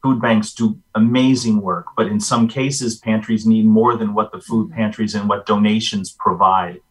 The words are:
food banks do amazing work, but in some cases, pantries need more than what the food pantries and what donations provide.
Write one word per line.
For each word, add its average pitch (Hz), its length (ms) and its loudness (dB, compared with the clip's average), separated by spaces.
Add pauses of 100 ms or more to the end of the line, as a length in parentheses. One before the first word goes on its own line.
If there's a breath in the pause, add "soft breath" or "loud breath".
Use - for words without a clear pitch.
food 127 220 0
banks 113 300 0
do 113 260 -2 (160)
amazing 120 640 2
work, 90 260 -6 (100)
but 113 100 0
in 104 140 -2
some 113 260 0
cases, 131 480 -4
pantries 110 500 -2
need 110 220 4
more 110 300 4
than 107 180 -4
what 107 160 -2
the 92 80 -16
food 110 320 -4
pantries 107 460 -4
and 104 120 -2
what 101 160 -2
donations 104 680 0
provide. 92 680 0 (100)